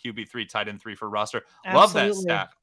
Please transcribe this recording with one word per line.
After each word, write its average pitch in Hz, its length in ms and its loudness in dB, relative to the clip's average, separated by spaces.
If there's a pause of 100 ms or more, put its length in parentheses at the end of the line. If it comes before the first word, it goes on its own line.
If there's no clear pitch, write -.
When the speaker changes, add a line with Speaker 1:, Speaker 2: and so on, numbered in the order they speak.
Speaker 1:
Q 120 120 -8
B 107 120 -10
three, 113 220 -10
tight 104 220 -4
end 101 120 -12
three 107 140 -14
for 107 160 -10
roster. 107 320 -4 (260)
Love 185 260 6
that 156 140 2
Speaker 2:
Absolutely. 196 140 -2
Speaker 1:
stack. 101 280 -2 (120)